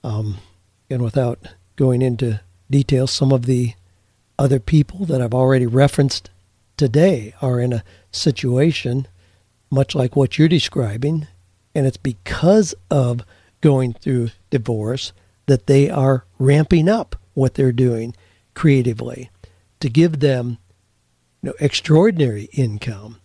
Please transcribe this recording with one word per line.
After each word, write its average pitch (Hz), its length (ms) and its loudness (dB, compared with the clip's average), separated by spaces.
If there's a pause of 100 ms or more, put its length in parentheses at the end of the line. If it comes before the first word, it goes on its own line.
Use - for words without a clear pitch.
Um, 107 340 -6 (500)
and 127 140 -4
without 120 380 -2 (380)
going 127 260 2
into 117 380 -2 (280)
details, 135 400 0
some 135 220 0
of 123 160 0
the 123 260 -2 (640)
other 135 220 2
people 160 480 0
that 139 120 -2
I've 117 140 -2
already 127 320 2
referenced 135 640 0 (480)
today 139 640 0
are 127 180 -2
in 123 140 -2
a 113 100 -6 (280)
situation 131 960 -2 (640)
much 135 240 -2
like 127 200 -2
what 135 220 0
you're 156 100 4
describing, 143 760 -2 (480)
and 139 140 0
it's 127 100 -4
because 175 760 0 (160)
of 123 300 0 (400)
going 131 320 2
through 120 360 -4 (220)
divorce 117 600 -4 (360)
that 131 180 2
they 139 240 4
are 131 340 0 (140)
ramping 151 500 4
up 220 280 -2 (180)
what 131 220 0
they're 131 160 2
doing 117 440 -2 (380)
creatively 123 760 -2 (480)
to 139 100 -4
give 160 300 2
them, 123 400 -2 (840)
you - 80 -8
know, - 100 -12
extraordinary 151 960 0
income 107 720 -6